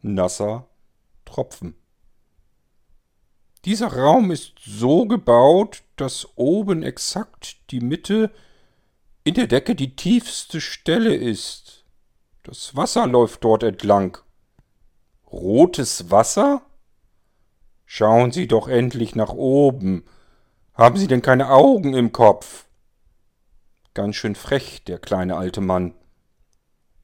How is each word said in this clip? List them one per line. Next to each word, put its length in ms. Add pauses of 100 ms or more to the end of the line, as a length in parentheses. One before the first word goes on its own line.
nasser 640 (580)
Tropfen. 520 (1900)
"Dieser 220
Raum 460
ist 260
so 480
gebaut, 800 (100)
dass 400
oben 480
exakt 880
die 100
Mitte 520 (920)
in 120
der 140
Decke 260
die 220
tiefste 640
Stelle 520
ist. 720 (580)
Das 320
Wasser 320
läuft 380
dort 180
entlang." 540 (1120)
"Rotes 800
Wasser? 520 (1200)
Schauen 480
Sie 160
doch 180
endlich 480
nach 200
oben. 720 (680)
Haben 240
Sie 100
denn 140
keine 300
Augen 420
im 200
Kopf?" 540 (1300)
Ganz 240
schön 200
frech, 480
der 140
kleine 380
alte 240
Mann. 320 (1120)